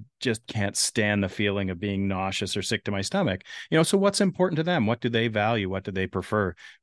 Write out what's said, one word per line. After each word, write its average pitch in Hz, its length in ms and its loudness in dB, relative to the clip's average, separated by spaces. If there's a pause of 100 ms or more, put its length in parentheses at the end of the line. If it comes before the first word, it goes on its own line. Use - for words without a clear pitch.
(200)
just 113 280 -2
can't 101 280 -2
stand 104 480 2
the 95 60 0
feeling 101 400 0
of 87 100 -6
being 98 300 -2
nauseous 95 480 -4
or 101 40 -4
sick 104 220 -2
to 107 80 -4
my 98 100 -2
stomach." 98 420 -2 (280)
You 156 60 4
know, 165 60 6
so 196 140 2
what's 196 220 2
important 185 380 2
to 160 60 0
them? 165 220 2
What 113 140 2
do - 80 -2
they 117 220 2
value? 107 400 2
What 95 160 -4
do 101 60 -6
they 95 140 0
prefer? 95 500 0 (280)